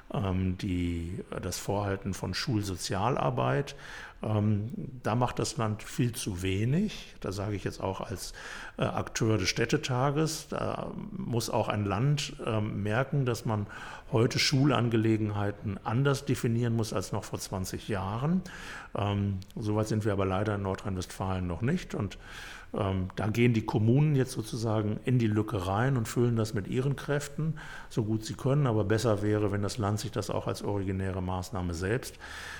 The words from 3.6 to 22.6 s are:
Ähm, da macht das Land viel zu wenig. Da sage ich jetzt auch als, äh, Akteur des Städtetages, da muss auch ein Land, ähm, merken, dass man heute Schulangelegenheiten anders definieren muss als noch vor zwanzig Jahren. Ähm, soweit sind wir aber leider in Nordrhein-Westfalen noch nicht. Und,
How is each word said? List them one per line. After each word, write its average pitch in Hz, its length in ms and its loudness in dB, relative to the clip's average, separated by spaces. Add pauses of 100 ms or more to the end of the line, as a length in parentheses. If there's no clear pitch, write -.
Ähm, 107 480 2 (320)
da 107 120 0
macht 120 240 2
das - 180 -2
Land 107 280 -2
viel 120 280 0
zu 90 300 -4
wenig. 117 800 0
Da - 100 -4
sage 101 240 -2
ich 98 80 -4
jetzt - 180 -6
auch 95 200 -2
als, - 320 -6 (440)
äh, - 60 -2
Akteur 110 560 0
des 92 100 2
Städtetages, 143 1000 0
da - 420 -4 (220)
muss - 380 -2
auch 110 180 2
ein 104 160 2
Land, 131 500 2 (100)
ähm, 110 380 0
merken, 127 420 2
dass 120 200 0
man 104 220 0 (460)
heute 123 260 4
Schulangelegenheiten 110 1400 2
anders 131 420 2
definieren 117 520 2
muss 110 160 0
als 98 180 -2
noch 101 140 -4
vor - 160 -8
zwanzig 92 480 -6
Jahren. 113 520 0 (560)
Ähm, 101 420 2 (180)
soweit 107 320 0
sind 107 160 0
wir 107 80 2
aber 98 120 2
leider 98 300 2
in 98 80 -2
Nordrhein-Westfalen 95 840 -2
noch 85 140 -2
nicht. 151 340 -2
Und, 110 220 -2 (560)